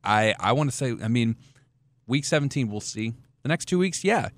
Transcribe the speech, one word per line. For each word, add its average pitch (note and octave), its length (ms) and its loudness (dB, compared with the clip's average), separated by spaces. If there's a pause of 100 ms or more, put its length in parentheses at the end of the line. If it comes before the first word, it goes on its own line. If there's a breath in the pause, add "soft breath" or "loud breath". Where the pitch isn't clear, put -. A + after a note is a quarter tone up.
I, G#2+ 360 2
I G2 120 2
wanna C#3 200 2
say, B2 300 -4
I A2 60 -4
mean, A#2 280 2 (720 soft breath)
week C#3+ 180 0
seventeen, C#3+ 440 0
we'll G#2 120 -6
see. A2 320 -6 (300)
The - 60 -4
next E3 160 0
two F3+ 140 0
weeks, F3+ 240 0
yeah, G3+ 340 0